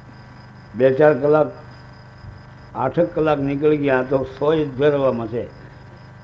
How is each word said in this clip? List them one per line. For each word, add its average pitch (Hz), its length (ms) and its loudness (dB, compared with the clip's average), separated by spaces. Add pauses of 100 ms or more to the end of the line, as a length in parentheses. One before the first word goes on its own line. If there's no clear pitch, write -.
(760)
બે 131 180 4
ચાર 151 200 4
કલાક 147 340 2 (1300)
આઠ 131 240 -2
એક 170 160 -2
કલાક 156 240 0
નીકળી 143 380 0
ગયા 135 320 0
તો 135 140 0 (160)
સોય 156 260 0
ફેરવા 139 460 0
મચે. 117 300 -6 (840)